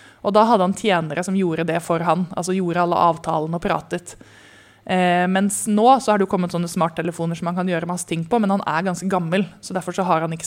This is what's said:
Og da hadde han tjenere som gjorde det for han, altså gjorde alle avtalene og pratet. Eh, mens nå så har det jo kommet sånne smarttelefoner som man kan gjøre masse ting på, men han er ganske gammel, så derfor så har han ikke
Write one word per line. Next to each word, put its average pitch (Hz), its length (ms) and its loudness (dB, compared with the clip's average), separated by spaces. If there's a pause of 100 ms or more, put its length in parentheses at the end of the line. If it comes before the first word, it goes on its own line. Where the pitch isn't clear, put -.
(240)
Og 196 80 0
da 214 160 6
hadde 208 160 4
han 190 140 0
tjenere 165 480 0
som 190 100 -2
gjorde 170 320 0
det 165 160 0
for 170 220 0
han, 175 180 2 (100)
altså 180 220 -2
gjorde 175 300 0
alle 175 240 2
avtalene 160 500 -2
og - 60 -18
pratet. 175 500 -4 (680)
Eh, 180 480 2
mens 196 380 0
nå 208 160 4 (180)
så 214 80 2
har 208 80 4
det 190 60 2
jo - 80 -4
kommet 180 180 0
sånne 175 160 -2
smarttelefoner 165 720 -2
som 165 100 -6
man 175 80 -4
kan 185 140 -2
gjøre 170 180 -2
masse 175 200 -4
ting 165 200 -2
på, 233 120 2
men 196 120 2
han 196 160 0
er 160 160 0
ganske 180 240 -4
gammel, 180 380 0 (180)
så - 120 -12
derfor 175 200 -6
så 190 80 0
har 170 160 2
han 165 160 -4
ikke 165 100 -10